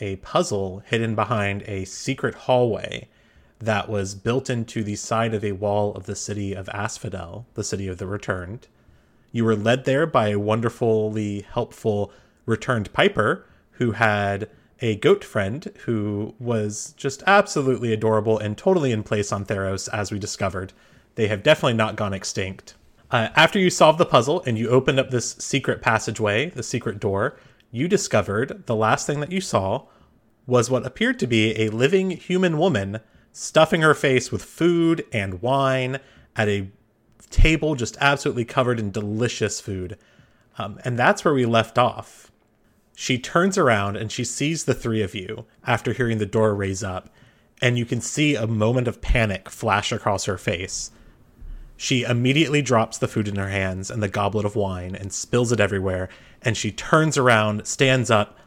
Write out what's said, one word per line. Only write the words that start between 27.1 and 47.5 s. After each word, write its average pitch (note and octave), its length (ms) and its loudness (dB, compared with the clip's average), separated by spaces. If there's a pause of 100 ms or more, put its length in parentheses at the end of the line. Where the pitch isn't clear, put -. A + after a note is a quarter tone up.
you C3 160 -2
discovered C3 800 0
the A#2 100 -2
last A2 300 2
thing C#3+ 140 -2
that D3 120 -8
you F#3+ 80 -2
saw A2 460 -2 (600)
was B2 240 2
what B2 160 0
appeared A#3+ 340 -2
to D3+ 60 -2
be A2 320 2
a A2 120 0
living E3+ 400 2
human F3+ 480 0
woman A2 420 0 (320)
stuffing - 480 2
her D#3 140 6
face C3 360 2
with G#2+ 140 -6
food E3 680 2
and G2 300 -4
wine C3 560 0 (380)
at G#2+ 120 0
a G2+ 200 -2 (640)
table D#3 440 6
just A#2+ 260 -4
absolutely C#3 440 2
covered A#2+ 340 0
in G#2 120 -4
delicious G#2+ 720 -2
food. F#2 360 -8 (640)
Um, G#2 260 -10
and B2 140 -4
that's B2 260 2
where D#3 100 2
we B2+ 120 2
left A2+ 320 2
off. - 520 -2 (640)
She B2+ 220 -2
turns F#3 400 0
around G#2 380 2
and G#2+ 160 -8
she B2+ 100 -6
sees C#3+ 420 -4
the C3 100 0
three A2+ 280 -2
of G2 140 -6
you G#2+ 300 -10 (200)
after A#2+ 260 0
hearing A2+ 260 0
the G#2 80 -2
door G#2+ 280 2
raise G2 300 -4
up, F#2 260 -8 (500)